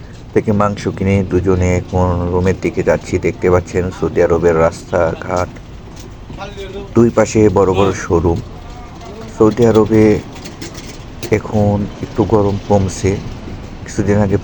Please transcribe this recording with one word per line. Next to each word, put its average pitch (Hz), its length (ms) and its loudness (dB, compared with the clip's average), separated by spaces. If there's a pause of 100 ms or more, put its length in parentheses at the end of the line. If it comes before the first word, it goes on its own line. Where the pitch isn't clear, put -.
(340)
থেকে 110 180 0 (100)
মাংস 101 200 0 (140)
কিনে 98 200 2 (160)
দুজনে 90 380 2 (100)
এখন 90 280 0 (240)
রুমের 90 300 2
দিকে 90 220 -2
যাচ্ছি। 80 300 0 (120)
দেখতে 87 280 0
পাচ্ছেন 90 300 0 (140)
সৌদি 80 280 0
আরবের 82 300 4 (100)
রাস্তাঘাট, 87 840 -2 (1400)
দুই 117 240 4
পাশে 110 220 2 (180)
বড় 95 220 4
বড় 98 120 4 (120)
শোরুম। 85 360 2 (960)
সৌদি 107 360 4
আরবে 107 320 6 (1300)
এখন 104 440 2 (280)
একটু - 180 -4 (120)
গরম 101 220 4 (100)
কমছে, 95 460 2 (720)
কিছুদিন 101 420 0
আগে 98 180 2